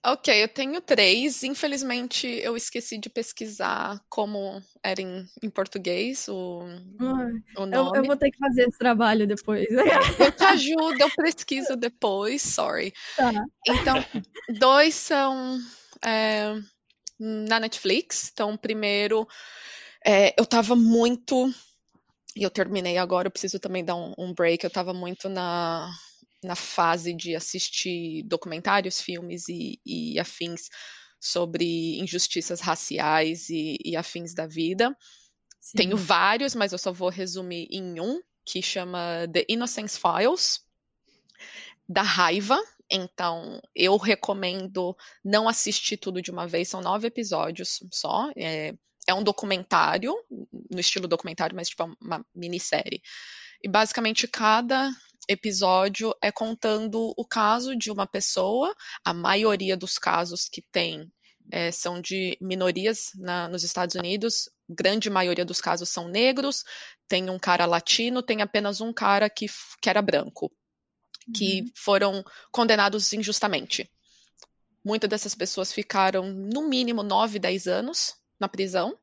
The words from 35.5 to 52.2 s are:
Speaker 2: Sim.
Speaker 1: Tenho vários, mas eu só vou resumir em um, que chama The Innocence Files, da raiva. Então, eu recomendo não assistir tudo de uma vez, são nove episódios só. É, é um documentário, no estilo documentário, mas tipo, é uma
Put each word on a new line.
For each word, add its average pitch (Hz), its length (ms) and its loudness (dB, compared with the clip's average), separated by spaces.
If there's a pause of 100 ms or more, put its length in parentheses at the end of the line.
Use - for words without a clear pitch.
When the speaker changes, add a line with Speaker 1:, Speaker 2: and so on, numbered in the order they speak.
Speaker 2:
Sim. - 180 -6
Speaker 1:
Tenho 202 200 4
vários, 202 580 4
mas 202 160 0
eu 180 60 -6
só 185 160 -2
vou 180 160 -2
resumir 180 600 -6
em 180 280 -8
um, 254 220 -2 (240)
que 180 160 -4
chama 175 720 -4
The 175 160 4
Innocence 226 500 -4
Files, 196 600 2 (1300)
da 190 140 4
raiva. 190 540 4 (320)
Então, 180 720 -4 (160)
eu 190 220 6
recomendo 190 1000 -2 (300)
não 214 240 4
assistir - 480 -2
tudo 185 240 -6
de 180 100 -12
uma 175 160 -8
vez, 170 220 -2
são 190 120 -8
nove 208 260 -2
episódios 180 720 -4 (120)
só. - 460 -2
É, 156 380 -6 (320)
é 180 60 4
um 202 100 0
documentário, 190 880 2 (580)
no 180 80 -6
estilo 180 280 0
documentário, 170 480 -2
mas 175 140 -8
tipo, - 140 -6
é - 20 0 (140)
uma - 340 -8